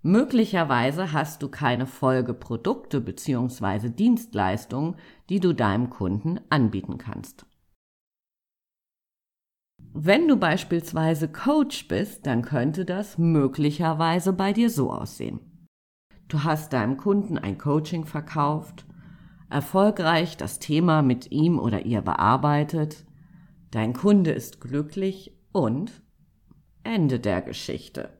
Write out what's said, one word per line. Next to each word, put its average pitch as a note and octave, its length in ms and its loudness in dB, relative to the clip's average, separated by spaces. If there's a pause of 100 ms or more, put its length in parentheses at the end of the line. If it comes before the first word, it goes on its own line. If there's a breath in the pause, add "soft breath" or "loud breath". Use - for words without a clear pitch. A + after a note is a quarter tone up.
Möglicherweise F3 1040 2
hast D3+ 300 -4
du C#3 60 -8
keine B2+ 380 0
Folgeprodukte B2+ 1120 -2
beziehungsweise A#2+ 880 -4
Dienstleistungen, C#3 1040 -2 (340 loud breath)
die F#3+ 100 0
du F3 140 2
deinem A2+ 340 0
Kunden G#2 500 -4 (120)
anbieten A2 480 0
kannst. - 480 -14 (2500)
Wenn G#3 340 4
du C#4 80 6
beispielsweise D#3+ 960 0
Coach - 560 0
bist, - 380 -4
dann B2 160 0
könnte D3+ 420 -2
das F#3 320 -6
möglicherweise D#3+ 1160 2
bei G3 180 0
dir A#3 160 2
so D3 240 0
aussehen. - 480 -8 (880 soft breath)
Du D3 160 -2
hast D#3 300 -2
deinem B2+ 240 0
Kunden G3+ 400 0
ein F#2+ 180 -6
Coaching D#3 480 -2
verkauft, D3+ 800 -6 (640 loud breath)
erfolgreich E3+ 880 2
das - 220 -8
Thema D#3 420 4
mit B2+ 320 2
ihm D#3 260 4
oder G#2 280 -2
ihr A2+ 160 0
bearbeitet, D3 1040 0 (640 soft breath)
dein A2+ 240 -2
Kunde F#3+ 380 4
ist - 280 -8
glücklich D3+ 720 -6 (180)
und D3+ 500 -2 (800)
Ende D3+ 380 2
der F#2 200 0
Geschichte. - 800 -10